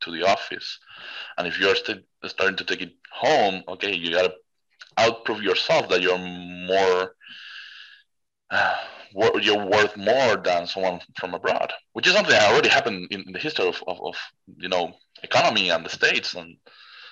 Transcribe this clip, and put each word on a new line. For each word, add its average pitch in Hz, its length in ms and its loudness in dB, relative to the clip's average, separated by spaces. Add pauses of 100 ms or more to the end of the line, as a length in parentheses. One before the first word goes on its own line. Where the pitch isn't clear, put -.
to 85 100 -8
the 82 160 -6
office. - 500 -2 (600)
And 87 100 -4
if 85 100 -6
you're 95 160 4
st-, 101 300 -6 (220)
starting 95 320 -2
to 90 60 -6
take 92 180 -4
it 87 100 -12 (180)
home, 110 560 2
okay, 92 280 -4
you 85 180 -4
gotta 90 220 2 (640)
outprove 113 440 0
yourself 101 460 2
that 92 140 2
you're 90 160 4
more, 90 1000 0 (1300)
<sighs> - 640 -4
wor-, 104 260 2
you're 104 260 2
worth 104 300 2
more 110 400 2
than 87 300 0
someone 92 340 -2 (180)
from 90 140 -6
abroad, - 400 -2 (220)
which - 120 -8
is 185 60 2
something 196 200 4
that 107 200 6
already - 160 4
happened 92 420 0
in, 98 160 -8
in 92 60 -16
the 90 60 -8
history 104 280 -2
of, 85 200 -2
of, 90 160 -6
of, 85 120 -8 (440)
you 90 100 -8
know, 90 240 0 (300)
economy 113 480 2
and 82 160 0
the - 40 -10
States. - 440 -2
And 85 220 -16 (560)